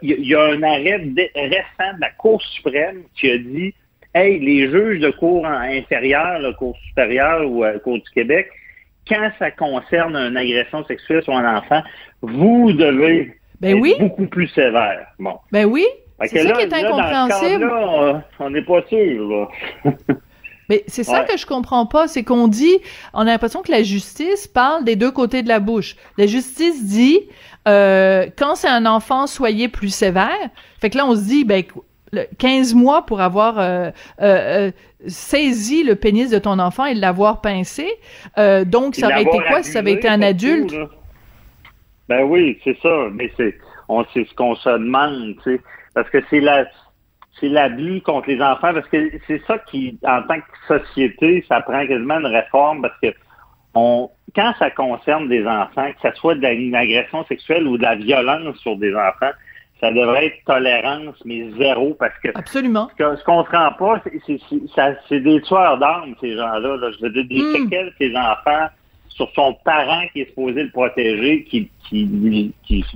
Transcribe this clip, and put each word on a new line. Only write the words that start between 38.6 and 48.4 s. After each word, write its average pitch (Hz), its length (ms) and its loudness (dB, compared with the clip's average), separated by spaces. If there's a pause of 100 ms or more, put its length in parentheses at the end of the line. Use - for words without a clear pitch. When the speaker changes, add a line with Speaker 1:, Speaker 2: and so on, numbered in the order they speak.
Speaker 2:
donc, 240 300 0
ça 240 140 0
Speaker 1:
Puis - 60 2
Speaker 2:
aurait 214 80 2
été 160 100 2
Speaker 1:
l'avoir 175 160 0
Speaker 2:
quoi 311 160 2
si - 80 -10
ça 226 80 -2
avait 202 120 0
Speaker 1:
abusé, 196 60 0
Speaker 2:
été 233 100 0
un 214 120 4
Speaker 1:
surtout, 202 100 4
Speaker 2:
adulte ? 202 420 0
Speaker 1:
là. 156 160 -8 (1200)
Ben 123 160 2
oui, 156 400 2
c'est 131 160 -2
ça. 160 320 0
Mais 117 240 -8
c'est, 113 200 -2 (320)
on, 113 240 0
c'est 117 160 -2
ce - 60 -20
qu'on 120 220 0
se - 120 -4
demande, 123 760 -2
tu 131 140 -2
sais. - 40 -8 (340)
Parce 120 160 -2
que 143 80 2 (120)
c'est 147 100 2
la, 143 260 2 (760)
c'est 147 80 -2
l'abus 147 540 -2
contre 139 260 -4
les 131 140 -2